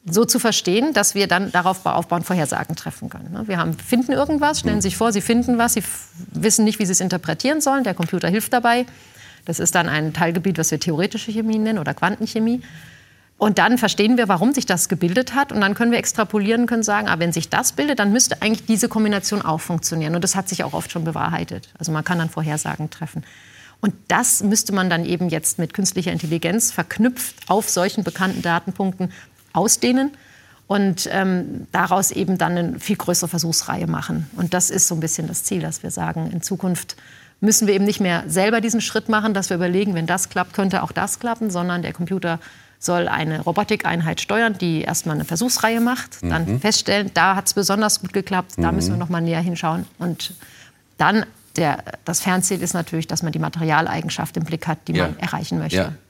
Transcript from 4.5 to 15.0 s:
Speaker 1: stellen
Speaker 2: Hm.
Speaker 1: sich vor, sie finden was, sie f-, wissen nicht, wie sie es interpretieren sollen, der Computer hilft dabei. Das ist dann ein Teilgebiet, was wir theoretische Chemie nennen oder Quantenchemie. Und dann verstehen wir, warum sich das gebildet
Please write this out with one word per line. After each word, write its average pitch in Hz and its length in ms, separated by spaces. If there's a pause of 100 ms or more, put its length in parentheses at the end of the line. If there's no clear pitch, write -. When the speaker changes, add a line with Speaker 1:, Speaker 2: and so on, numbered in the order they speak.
Speaker 1:
stellen 208 160
Speaker 2:
Hm. 208 60
Speaker 1:
sich 190 140
vor, 233 140
sie 202 100
finden 240 380
was, 233 140
sie 214 80
f-, - 260 (260)
wissen 202 320
nicht, 214 140
wie 208 80
sie 185 60
es - 80
interpretieren 185 600
sollen, 277 220
der 190 120
Computer 170 340
hilft 214 240
dabei. 240 340 (600)
Das 160 120
ist 165 160
dann 170 140
ein 151 240
Teilgebiet, 170 460
was 160 120
wir 156 80
theoretische 196 540
Chemie 220 260
nennen 214 220
oder 143 120
Quantenchemie. 220 680 (760)
Und 208 220
dann 220 200
verstehen 214 380
wir, 233 120
warum 202 260
sich 262 100
das 175 240
gebildet 190 460